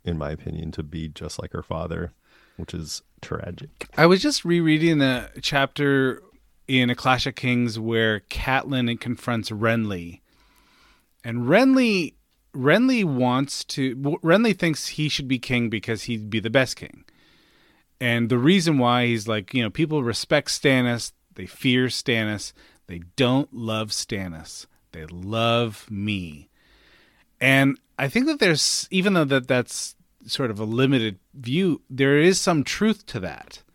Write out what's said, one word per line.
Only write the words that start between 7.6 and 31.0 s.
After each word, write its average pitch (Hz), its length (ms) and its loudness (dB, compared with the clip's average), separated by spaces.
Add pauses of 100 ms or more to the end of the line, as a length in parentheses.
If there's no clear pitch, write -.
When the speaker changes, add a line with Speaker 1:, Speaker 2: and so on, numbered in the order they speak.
Speaker 2:
where 110 520 0
Catelyn 127 720 -2
confronts 117 500 -4
Renly. 104 720 -2 (1040)
And 120 240 -6
Renly, 226 680 4 (420)
Renly 214 480 4
wants 131 640 0
to, 131 300 -4
w-, 143 240 -2
Renly 202 380 4
thinks 165 320 -2
he 151 200 -2
should 139 180 -6
be 127 120 0
king 120 300 0
because 107 340 -4
he'd 107 260 -6
be 107 100 -2
the 107 100 -4
best 127 280 2
king. - 260 -18 (960)
And 117 300 0
the 127 80 2
reason 160 400 4
why 120 300 4
he's 113 200 -2
like, 107 260 -4
you 127 100 0
know, 107 60 -2
people 147 340 -2
respect 120 460 -2
Stannis, 123 640 0 (220)
they 92 100 -12
fear 127 420 0
Stannis. 110 640 -4 (340)
They 85 140 -12 (140)
don't 131 380 2
love 110 360 -6
Stannis. 92 760 -8 (260)
They 80 140 -16
love 110 840 -2
me. 95 580 -6 (920)
And 135 360 4 (220)
I 135 80 -2
think 247 200 0
that 302 120 -2
there's, - 520 0
even 190 220 2
though 165 120 4
that 131 220 0
that's - 480 -2 (300)
sort 131 260 -4
of 101 80 -8
a 110 60 -6
limited 117 540 2 (140)